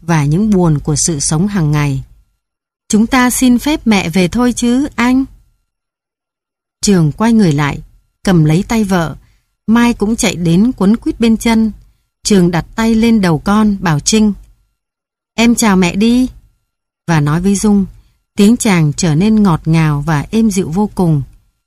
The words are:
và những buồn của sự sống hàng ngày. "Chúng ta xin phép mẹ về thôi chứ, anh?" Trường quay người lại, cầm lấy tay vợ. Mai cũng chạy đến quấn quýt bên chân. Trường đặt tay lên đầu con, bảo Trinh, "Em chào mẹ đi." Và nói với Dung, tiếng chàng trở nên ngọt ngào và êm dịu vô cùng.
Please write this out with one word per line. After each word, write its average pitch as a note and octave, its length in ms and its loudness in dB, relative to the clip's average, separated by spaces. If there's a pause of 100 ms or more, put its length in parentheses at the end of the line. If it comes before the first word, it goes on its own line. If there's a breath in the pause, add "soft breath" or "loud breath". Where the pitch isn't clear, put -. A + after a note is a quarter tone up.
và D#3+ 240 0
những F3 240 0
buồn F3 300 2
của D3+ 160 -4
sự D3 240 -4
sống D#3+ 280 -2
hàng F3+ 240 -2
ngày. C#3+ 320 -2 (880)
"Chúng A3 180 0
ta B3 220 0
xin B3 300 2
phép D4+ 280 -4
mẹ F#3+ 220 0
về F3+ 180 0
thôi A#3+ 260 -2
chứ, B3 420 -2
anh?" B3+ 300 0 (1600)
Trường E3+ 300 2
quay A3+ 220 0
người G#3 180 2
lại, D3 280 -4 (440)
cầm F3 220 2
lấy D#3+ 220 0
tay A3+ 160 -2
vợ. F3 320 -2 (520)
Mai A#3 260 2
cũng A3 220 -2
chạy A3 200 -2
đến F3 420 2
quấn G#3 200 2
quýt - 220 -8
bên A3+ 180 2
chân. A3 340 0 (520)
Trường F3+ 280 2
đặt E3 140 -4 (100)
tay A3+ 200 0
lên A3+ 260 2
đầu E3+ 180 0
con, G#3 400 0
bảo E3 200 -2
Trinh, G#3+ 340 0 (1000)
"Em A#3 220 2
chào G#3+ 200 0
mẹ F3+ 200 0
đi." A#3+ 340 0 (800)
Và D#3+ 140 2
nói D3 200 0
với G3 140 0
Dung, G3+ 300 0 (520)
tiếng G#3+ 200 4
chàng E3+ 400 0
trở D#3+ 180 -2
nên G#3+ 280 2
ngọt E3+ 220 0
ngào D#3+ 360 0
và C#3+ 300 -4
êm A3+ 200 0
dịu F#3 180 -4
vô G3+ 260 -2
cùng. D#3+ 260 0 (460)